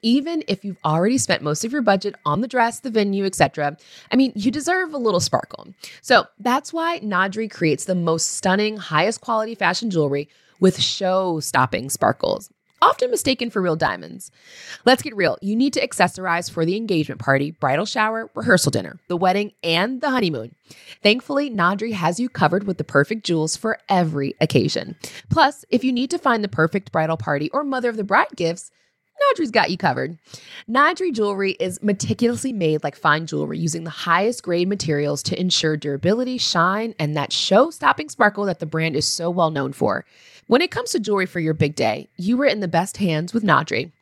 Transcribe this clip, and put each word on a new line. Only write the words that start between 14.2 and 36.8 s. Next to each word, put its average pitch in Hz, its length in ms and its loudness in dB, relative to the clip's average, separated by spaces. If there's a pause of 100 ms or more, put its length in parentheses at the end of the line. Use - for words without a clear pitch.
Let's 254 180 6
get 247 120 -10
real. 175 260 2
You 202 140 -2
need 254 200 2
to - 120 0
accessorize 180 640 0
for 165 140 -2
the 175 120 0
engagement 185 440 -2
party, 139 320 2
bridal 151 340 0
shower, 220 480 -2
rehearsal 220 380 2
dinner, - 340 -4
the 180 100 -4
wedding, 190 360 0 (100)
and 190 380 0
the 294 100 0
honeymoon. 160 460 -2 (480)
Thankfully, 269 440 2
Nadri 202 440 0
has 180 260 -2
you 247 100 -2
covered 175 360 2
with 196 140 -4
the - 40 -6
perfect 147 420 0
jewels 160 320 0
for 220 220 -4 (100)
every 156 520 0
occasion. - 560 0 (340)
Plus, - 400 2
if 247 140 2
you 262 80 0
need 247 180 -2
to 349 80 -2
find 233 240 2
the 202 60 -4
perfect 165 420 -2
bridal 160 260 0
party 147 340 -4
or 285 120 -2
mother 254 260 -2
of 226 80 -4
the 214 60 -4
bride 202 320 2
gifts, 170 380 -4 (640)
Nadri's 294 160 -4
got - 180 2
you 180 60 -2
covered. 151 420 -2 (500)
Nadri 302 440 2
jewelry 202 480 0
is 185 200 -4
meticulously 220 720 0
made 156 300 0
like 143 140 -6
fine 160 300 0
jewelry 151 320 -4
using 165 260 -2
the 165 60 -12
highest 185 520 0
grade 175 260 0
materials 147 560 -2
to - 140 -4
ensure 165 380 0
durability, 185 640 -2
shine, 202 600 0